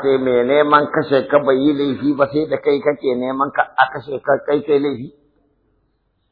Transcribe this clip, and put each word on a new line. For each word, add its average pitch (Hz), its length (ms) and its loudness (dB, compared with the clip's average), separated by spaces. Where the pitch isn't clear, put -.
ce 135 160 2
mai 127 260 0
neman 147 480 2
kashe 139 360 0
ka 143 120 2
bai 139 160 2
yi 143 180 2
laifi 139 420 -2
ba 139 120 2
sai 151 200 -2
da 135 100 -4
kai 143 240 0
kake 143 340 -2
neman 135 360 -2
ka - 120 0
a - 280 0
kashe 139 280 -10
ka 143 140 0
kai 147 160 0
kai 147 160 2
laifi? 139 300 -6